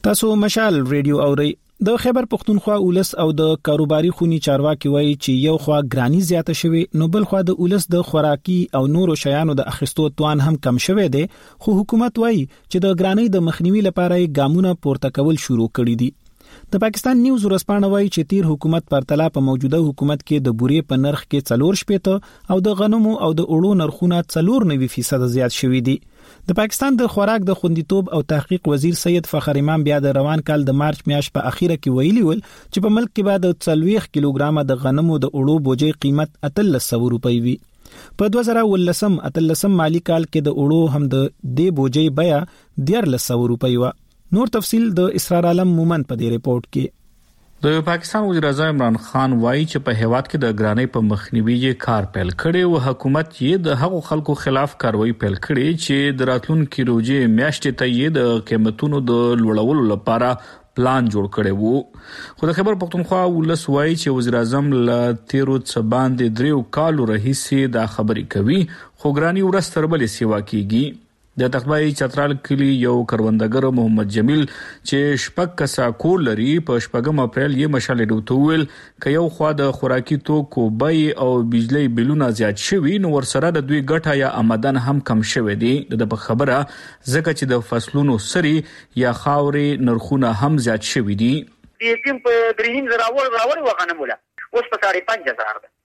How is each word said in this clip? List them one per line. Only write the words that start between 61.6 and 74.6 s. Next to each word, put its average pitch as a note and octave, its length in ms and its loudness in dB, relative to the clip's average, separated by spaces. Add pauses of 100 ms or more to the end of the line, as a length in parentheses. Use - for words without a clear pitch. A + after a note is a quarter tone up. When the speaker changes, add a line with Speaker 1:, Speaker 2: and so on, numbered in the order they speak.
Speaker 2:
وو. A#2+ 240 0 (540)
خو D#3+ 120 0
د E3 100 -2
خیبر G3 240 0
پښتونخوا F3 360 -2 (160)
ولس D#3+ 320 0
وایي D3 240 2
چې D3 280 -2
وزیر A#2+ 200 0
اعظم C3+ 380 0
له A#2+ 340 2 (220)
تیرو C3+ 240 2
څه A#2+ 340 -4
باندې B2 480 0
دریو C#3 240 0 (160)
کالو D3 320 0
راهیسې C3 640 -2
دا A2 80 0 (140)
خبرې G#2+ 400 -4
کوي، C#3+ 220 2 (120)
خو - 480 -6
ګراني F#3 300 0
ورځ F#3+ 280 -2
تر D#3+ 140 0
بلې B2 240 -2
سیوا G#2+ 320 0
کیږي. A2 360 0 (560)
د B2+ 120 2
تخبای D3+ 460 0
چترال C#3+ 340 -2 (140)
کلي C#3 220 0
یو B2 260 2 (160)
کروندګر A2 640 0
محمد A2 380 2
جمیل C3+ 320 2
چې - 800 -2